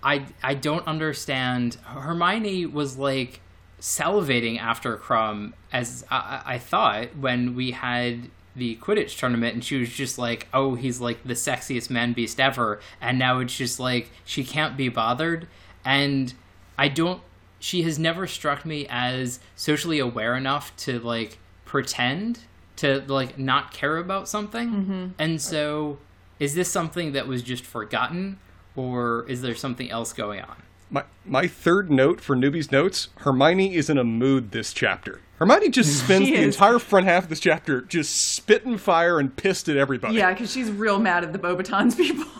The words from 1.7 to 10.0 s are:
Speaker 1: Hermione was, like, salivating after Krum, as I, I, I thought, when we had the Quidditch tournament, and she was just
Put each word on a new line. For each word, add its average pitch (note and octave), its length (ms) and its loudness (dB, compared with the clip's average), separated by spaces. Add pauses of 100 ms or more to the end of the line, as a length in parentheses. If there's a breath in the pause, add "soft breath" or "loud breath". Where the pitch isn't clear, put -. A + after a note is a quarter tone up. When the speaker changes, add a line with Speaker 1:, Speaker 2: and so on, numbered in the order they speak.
Speaker 1:
Hermione F3 800 -2
was, C#3+ 320 -4
like, C3+ 420 -2 (400)
salivating C#3 800 0
after A2+ 380 -2
Krum, G#2+ 560 -2 (200)
as B2 380 -4
I, B2+ 360 -4
I, C3 80 -6
I B2 40 -6
thought, B2 580 0
when B2 380 0
we B2+ 180 -4
had B2 580 -4 (260)
the A#2 200 -4
Quidditch - 420 -2
tournament, A#2 360 0
and A#2 100 -6
she C#3 140 -2
was A#2 120 -2
just B2+ 280 -6